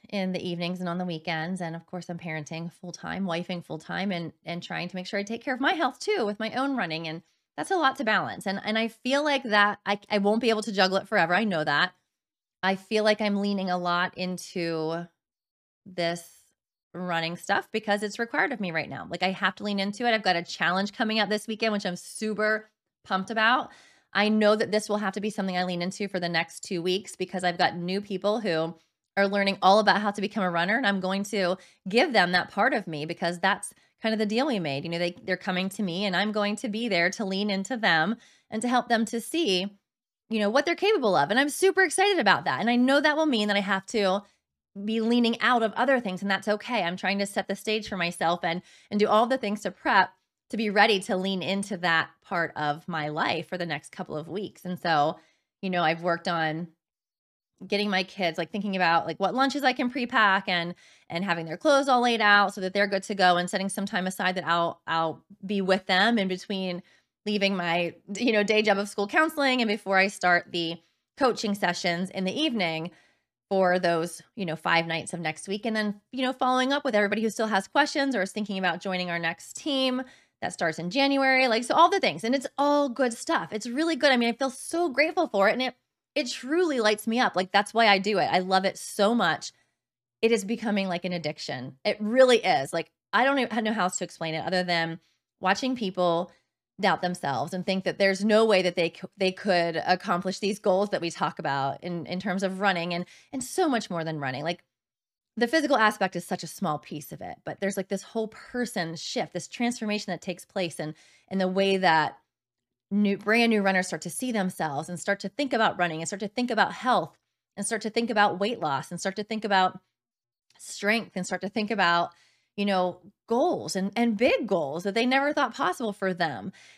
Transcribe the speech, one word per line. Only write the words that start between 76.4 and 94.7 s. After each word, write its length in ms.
up 100
with 120
everybody 260
who 80
still 180
has 200
questions 480
or 80
is 80
thinking 260
about 240
joining 300
our 80
next 360
team 460
that 120
starts 260
in 100
January. 600
Like, 160
so 100
all 140
the 100
things, 240
and 100
it's 140
all 300
good 240
stuff. 400
It's 160
really 300
good. 160
I 20
mean, 140
I 20
feel 180
so 380
grateful 400
for 220
it. 20
And 100
it, 140
it 140
truly 500
lights 280
me 120
up. 160
Like, 160
that's 220
why 140
I 100
do 220
it. 120
I 80
love 240
it 140
so 360
much. 380
It 100
is 140
becoming, 420
like, 160
an 80
addiction. 720
It 160
really 380
is. 340
Like, 180
I 140
don't 140
even 260
know 80
how 100
else 140
to 80
explain 280
it 120
other 180
than 380